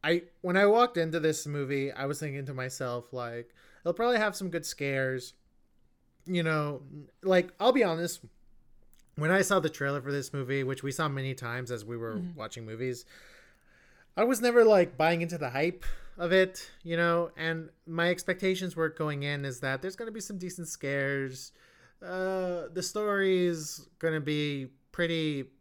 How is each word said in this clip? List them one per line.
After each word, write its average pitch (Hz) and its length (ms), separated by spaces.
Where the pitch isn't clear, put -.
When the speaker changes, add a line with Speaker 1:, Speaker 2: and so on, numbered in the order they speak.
Speaker 1:
I, 170 220
when 180 140
I 196 100
walked 240 300
into 165 240
this 156 260
movie, 139 460
I 135 140
was 139 160
thinking 139 240
to 131 80
myself, 127 580
like, 120 420
"They'll 170 100
probably 233 260
have 208 160
some 190 140
good 165 160
scares." 135 680
You 175 180
know, 147 460
n-, 147 200
like, 185 380
I'll 247 140
be 254 100
honest, 170 380
when 151 140
I 190 120
saw 190 180
the 156 100
trailer 139 320
for 139 120
this 139 180
movie, 135 320
which 131 200
we 139 100
saw 156 160
many 135 240
times 123 360
as 113 140
we 117 140
were 113 180
Speaker 2:
Mm-hmm. 175 240
Speaker 1:
watching 110 260
movies, 120 380
I 214 100
was 240 160
never, 240 220
like, 208 320
buying 165 280
into 170 160
the 135 100
hype 160 340
of 170 140
it, 185 380
you 165 120
know, 170 400
and 160 340
my 170 240
expectations 185 640
were 160 140
going 151 340
in 143 200
is 131 180
that 135 200
there's 190 140
gonna 226 160
be 220 80
some 202 180
decent 175 300
scares. 139 840
Uh, 185 720
the 180 100
story 196 640
is 160 420
gonna 160 220
be 147 460
pretty 156 580